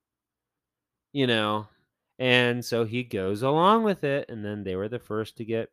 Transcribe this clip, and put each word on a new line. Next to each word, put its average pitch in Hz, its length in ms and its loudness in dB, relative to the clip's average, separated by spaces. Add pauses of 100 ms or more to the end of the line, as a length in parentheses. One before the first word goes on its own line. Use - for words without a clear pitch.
(1120)
You 135 140 2
know? 107 400 0 (520)
And 123 440 4
so 117 200 0
he 117 200 -4
goes 104 400 -2
along 175 400 4
with 196 200 -2
it, 139 240 -2
and 110 160 -10
then 104 200 -6
they 92 120 -4
were 101 140 -4
the 117 100 -8
first 107 380 -6
to 117 80 -10
get, 113 280 -4